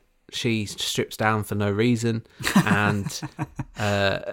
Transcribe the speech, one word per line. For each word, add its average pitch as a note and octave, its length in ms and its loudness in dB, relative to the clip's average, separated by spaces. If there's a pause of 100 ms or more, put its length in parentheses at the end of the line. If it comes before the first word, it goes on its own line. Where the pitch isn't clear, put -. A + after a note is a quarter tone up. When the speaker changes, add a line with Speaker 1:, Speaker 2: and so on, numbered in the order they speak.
(320)
Speaker 1:
She A2 340 -2
strips - 520 -4
down G#2+ 260 2
for G2+ 120 -6
no G2+ 140 2
reason. A2+ 560 2 (160)
Speaker 2:
<laughs> - 240 2
Speaker 1:
And, G#2 560 0 (560)
uh, G2+ 420 2 (140)